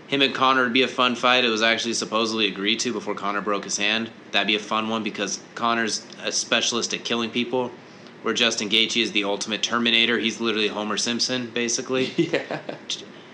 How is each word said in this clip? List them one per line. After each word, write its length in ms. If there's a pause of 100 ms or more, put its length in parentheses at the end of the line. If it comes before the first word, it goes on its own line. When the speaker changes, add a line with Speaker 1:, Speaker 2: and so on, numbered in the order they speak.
Speaker 1:
Him 140
and 120
Conor 280
would 100
be 100
a 60
fun 280
fight. 280
It 40
was 140
actually 320
supposedly 520
agreed 340
to 120
before 220
Conor 260
broke 240
his 120
hand. 340 (200)
That'd 160
be 80
a 60
fun 280
one 140
because 380 (140)
Conor's 520 (160)
a 80
specialist 640
at 100
killing 260
people, 400 (520)
where 100
Justin 360
Gaethje 340
is 100
the 120
ultimate 380
Terminator. 560
He's 220
literally 280
Homer 280
Simpson, 540
basically. 560
Speaker 2:
<laughs> 100
Yeah. 440 (720)